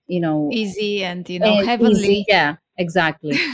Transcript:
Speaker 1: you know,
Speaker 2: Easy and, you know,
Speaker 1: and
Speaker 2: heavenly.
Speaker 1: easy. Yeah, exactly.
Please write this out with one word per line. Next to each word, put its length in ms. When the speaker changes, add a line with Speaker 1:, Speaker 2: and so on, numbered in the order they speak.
Speaker 1:
you 120
know, 320
Speaker 2:
Easy 520
and, 220
you 120
know, 200
Speaker 1:
and 80
Speaker 2:
heavenly. 340
Speaker 1:
easy. 280
Yeah, 280
exactly. 600